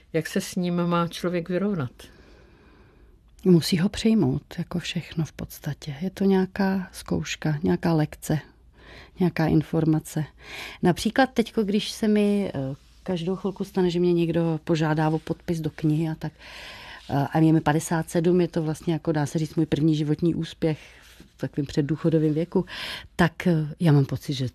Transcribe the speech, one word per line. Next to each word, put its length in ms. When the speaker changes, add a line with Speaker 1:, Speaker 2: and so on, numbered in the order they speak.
Speaker 1:
Jak 140
se 140
s 140
ním 300
má 220
člověk 420
vyrovnat? 420
Speaker 2:
Musí 340
ho 100
přijmout, 520
jako 220
všechno 460
v 60
podstatě. 720
Je 80
to 140
nějaká 680
zkouška, 720
nějaká 300
lekce, 460
nějaká 260
informace. 800
Například 500
teďko, 300
když 280
se 160
mi, 480
eh, 200
každou 320
chvilku 280
stane, 260
že 100
mě 140
někdo 500
požádá 460
o 100
podpis 400
do 100
knihy 400
a 60
tak, 180
eh, 220
a 80
je 140
mi 80
padesát 480
sedm, 320
je 60
to 160
vlastně, 300
jako 180
dá 140
se 140
říct, 160
můj 100
první 300
životní 400
úspěch 440
v 40
takovým 240
předdůchodovém 680
věku, 320
tak, 320
eh, 200
já 120
mám 140
pocit, 280
že 220